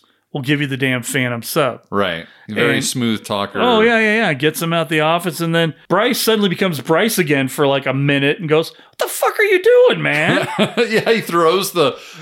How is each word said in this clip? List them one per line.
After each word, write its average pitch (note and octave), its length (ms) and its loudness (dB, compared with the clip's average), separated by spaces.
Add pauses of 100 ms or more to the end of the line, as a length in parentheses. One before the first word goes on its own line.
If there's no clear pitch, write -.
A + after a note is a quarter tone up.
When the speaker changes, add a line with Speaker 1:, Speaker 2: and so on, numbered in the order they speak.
(340)
Speaker 1:
we'll D3 100 -6
give D3 180 0
you D3 60 -2
the C3+ 100 -6
damn B2+ 260 0
Phantom A#2+ 400 -4
sub." C3+ 380 -2 (100)
Speaker 2:
Right. F2+ 340 -2 (240)
Very A2 280 0
Speaker 1:
And - 80 -4
Speaker 2:
smooth A#2 380 -4
talker. G2+ 380 -4
Speaker 1:
Oh, A#3+ 180 2
yeah, A3+ 200 2
yeah, G#3+ 180 2
yeah. G#3 160 0
Gets D3+ 280 -2
him E3 120 -2
out D#3+ 160 -2
the D#3+ 100 0
office, D#3+ 400 0
and E3 160 -2
then E3 180 0 (140)
Bryce A3 320 2
suddenly A3 300 2
becomes F3 320 -2
Bryce F#3+ 360 0
again C#3+ 300 0
for, C#3+ 180 0
like, C3+ 200 0
a C3 80 -2
minute C#3 460 0
and E3 100 -6
goes, D#3 220 2
"What - 260 -20
the A#4 100 -4
fuck - 320 -2
are A4 40 2
you G4 200 2
doing, B4 380 6
man?" D3+ 520 0
Speaker 2:
<laughs> - 60 -4 (300)
Yeah, G3+ 200 0
he A3 120 2
throws E3+ 500 0
the, D#3+ 260 0 (240)